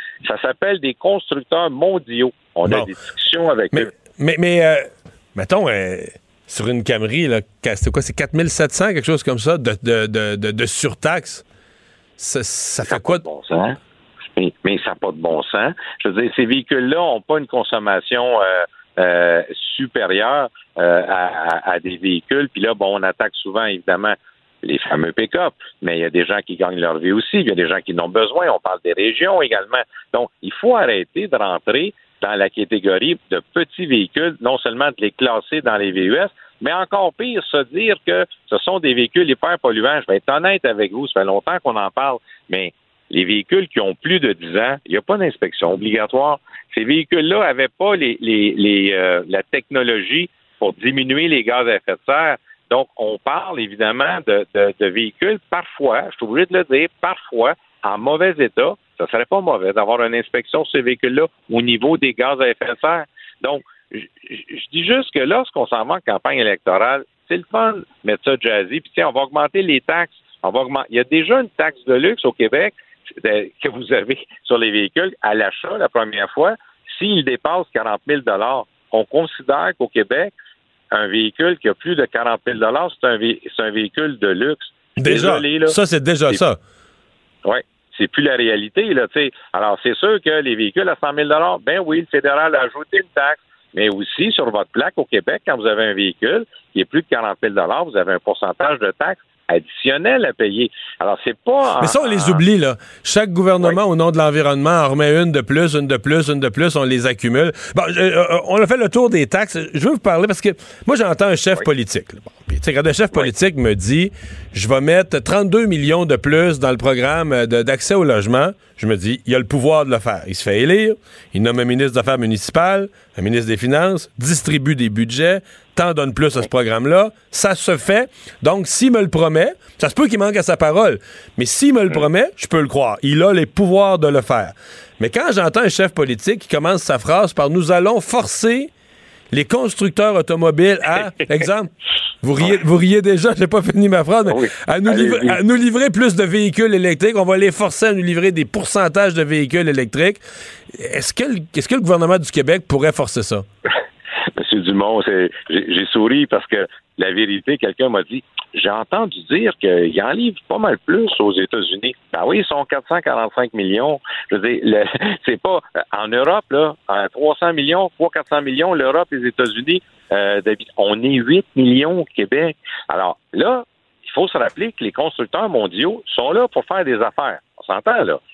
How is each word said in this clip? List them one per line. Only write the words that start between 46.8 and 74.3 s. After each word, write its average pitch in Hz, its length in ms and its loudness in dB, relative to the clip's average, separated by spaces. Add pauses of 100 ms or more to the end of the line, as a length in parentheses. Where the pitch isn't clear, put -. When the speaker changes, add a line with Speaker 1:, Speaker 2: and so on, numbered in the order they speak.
Speaker 1:
véhicules-là 160 580 0
avaient 131 240 0
pas 196 300 -2
les, 131 240 -2
les, 107 340 2
les, 101 380 2
euh, 92 340 0
la 95 160 -2
technologie 127 840 -2 (300)
pour 101 160 0
diminuer 135 520 -2
les 143 160 0
gaz 120 240 0
à 113 80 2
effet 98 160 -4
de 90 140 -4
serre. 143 320 0 (340)
Donc, 127 240 0
on 107 240 -4
parle 160 400 -6
évidemment 110 640 -2
de, 101 300 0
de, 101 240 2
de 104 60 0
véhicules, 113 540 -2 (100)
parfois, 143 640 -2
je - 40 -20
suis - 100 -8
obligé 131 200 0
de 180 120 -2
le 185 60 2
dire, 143 240 0 (140)
parfois, 143 540 -2 (280)
en 104 140 -2
mauvais 156 420 0
état. 135 360 0 (220)
Ça - 100 -4
serait 117 180 -2
pas 196 160 0
mauvais 101 320 0
d'avoir 110 300 0
une 117 120 -2
inspection 120 460 -4
de 147 100 -4
ces 139 100 0
véhicules-là 127 440 0 (260)
au 117 100 0
niveau 123 360 0
des 131 160 -2
gaz 131 260 0
à 131 80 2
effet - 180 -2
de 120 140 -6
serre. 160 260 -2 (360)
Donc, 139 220 -4 (280)
je, 107 80 -12 (300)
je, - 60 -14 (140)
je - 220 -14
dis 170 140 -4
juste 254 280 0
que - 60 0
lorsqu'on 156 480 0
s'en 113 180 -2
va 151 100 -2
en 190 40 -10
campagne 135 400 -4
électorale, 110 640 0 (240)
c'est 175 100 -4
le 180 140 -8
fun 220 220 0
de 196 120 -12 (200)
mettre 107 180 -2
ça 135 160 2
jazzy. 110 420 -2
Puis - 140 -20
tiens, 170 140 0
on - 20 -4
va 123 100 -2
augmenter 147 420 -2
les 151 180 -2
taxes. 165 320 -2 (300)
On 92 80 -2
va 113 100 0
augmenter. 131 300 -4
Il 113 60 -10
y - 20 4
a 123 40 2
déjà 160 380 2
une 226 80 -6
taxe - 360 -4
de 131 100 2
luxe 180 280 0
au 131 80 2
Québec 139 420 0 (500)
de, 104 260 0 (120)
que 143 80 -4
vous 117 220 -6
avez 120 280 0 (240)